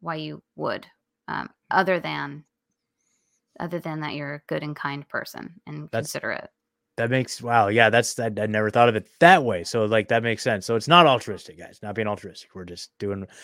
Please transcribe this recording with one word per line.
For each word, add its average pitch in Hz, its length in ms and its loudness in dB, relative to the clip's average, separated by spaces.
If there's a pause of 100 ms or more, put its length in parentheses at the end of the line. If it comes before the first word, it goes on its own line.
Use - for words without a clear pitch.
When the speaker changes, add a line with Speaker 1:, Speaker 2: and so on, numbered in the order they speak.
Speaker 1:
why 165 140 -6
you 151 280 -10 (120)
would, 131 300 -6 (420)
um, - 220 -8 (220)
other 185 280 2
than, 147 440 -10 (1160)
other 175 200 -6
than 156 220 -8
that 151 120 -6
you're 143 220 -8
a 147 120 -16
good 151 140 -4
and 147 140 -8
kind 143 340 -8
person - 560 -10
and 151 260 -12
Speaker 2:
That's 117 200 -4
Speaker 1:
considerate. - 400 -8 (460)
Speaker 2:
That 117 120 -2
makes, 127 320 -2
wow, 117 260 4
yeah, 110 220 6
that's, 117 300 2
I, 117 80 -4
I 107 180 -2
never 107 240 0
thought 120 180 6
of 110 80 4
it 104 140 -4 (100)
that 170 240 10
way. 92 220 -2
So, 110 180 0
like, 107 240 2
that 113 160 2
makes 113 180 -2
sense. 107 240 -2
So 117 120 0
it's 107 100 -4
not 170 180 6
altruistic, 113 540 -2
guys, - 240 -20
not 104 100 -10
being 107 140 -4
altruistic. 101 480 -10
We're 92 80 -14
just 87 360 -16
doing, 98 280 -6 (160)